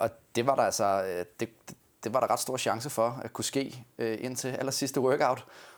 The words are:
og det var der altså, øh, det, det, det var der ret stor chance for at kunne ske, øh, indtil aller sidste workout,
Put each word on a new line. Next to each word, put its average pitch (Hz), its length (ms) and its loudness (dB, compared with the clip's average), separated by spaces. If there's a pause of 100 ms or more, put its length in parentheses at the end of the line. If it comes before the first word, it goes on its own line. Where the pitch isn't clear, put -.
og 113 80 2 (260)
det 117 100 2
var 135 100 4
der 127 80 4
altså, 104 200 2 (200)
øh, 87 220 -4 (140)
det, 117 100 -2 (180)
det, - 80 -16 (280)
det 110 100 -4
var 131 60 4
der 113 120 2
ret 123 80 2
stor 127 180 -4
chance 117 320 0
for 120 340 0
at 123 100 -10
kunne - 120 -4
ske, 127 400 -4 (120)
øh, 113 240 -2
indtil 127 260 -4
aller 131 240 -4
sidste 135 300 -2
workout, 127 440 2 (320)